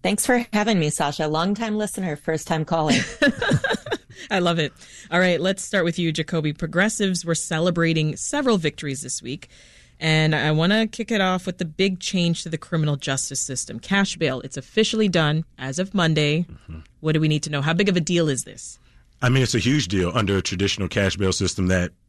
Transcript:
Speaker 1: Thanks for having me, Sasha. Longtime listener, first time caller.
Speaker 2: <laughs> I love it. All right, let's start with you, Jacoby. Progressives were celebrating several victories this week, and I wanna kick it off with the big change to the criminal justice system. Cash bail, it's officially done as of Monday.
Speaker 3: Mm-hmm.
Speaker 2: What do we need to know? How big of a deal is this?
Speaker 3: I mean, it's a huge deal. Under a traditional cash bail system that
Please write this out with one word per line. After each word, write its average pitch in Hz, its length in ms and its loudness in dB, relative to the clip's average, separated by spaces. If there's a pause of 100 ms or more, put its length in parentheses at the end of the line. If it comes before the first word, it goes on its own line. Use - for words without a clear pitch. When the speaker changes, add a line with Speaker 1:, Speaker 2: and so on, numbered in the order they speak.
Speaker 1:
Thanks 196 200 0
for 240 300 2
having 208 260 2
me, 151 120 2
Sasha. 151 360 -2
Longtime 202 500 0
listener, 190 380 -4
first 160 300 -4
time 160 180 0
caller. 160 300 2 (280)
Speaker 2:
<laughs> - 440 2 (680)
I 196 80 0
love 170 200 0
it. 147 140 -2 (380)
All 175 80 2
right, 180 200 2
let's 190 240 -2
start 185 220 0
with 170 140 -2
you, 165 120 0
Jacoby. 156 420 -2
Progressives 185 720 -2
were 165 100 0
celebrating 165 800 0
several 262 420 0
victories 143 440 -4
this - 200 -8
week, - 280 -10 (500)
and 156 340 4
I 147 180 2
wanna 196 360 2
kick 220 240 -8
it 208 100 2
off 185 240 0
with 180 120 -6
the 175 80 -4
big 185 340 0
change 170 440 0
to 170 60 -10
the 160 80 -4
criminal 151 380 0
justice 135 460 -4
system. 123 380 -8
Cash 196 380 0
bail, 131 240 -2
it's - 160 -12
officially 220 520 0
done 160 360 2 (120)
as 135 220 -6
of 190 140 -4
Monday. 160 560 2
Speaker 3:
Mm-hmm. - 300 -16 (220)
Speaker 2:
What 156 100 0
do 156 80 2
we 156 80 4
need 151 160 2
to 156 60 -8
know? 143 120 -2
How 160 120 0
big 196 160 2
of 180 80 2
a 170 40 2
deal 170 280 2
is 131 160 -2
this? - 340 -18 (420)
Speaker 3:
I 123 80 4
mean, 131 140 4
it's 123 120 0
a 110 40 4
huge 101 300 2
deal. 90 240 2
Under 101 240 2
a 90 40 2
traditional 98 460 -2
cash 95 300 0
bail 95 160 2
system 92 340 0
that 90 240 2 (160)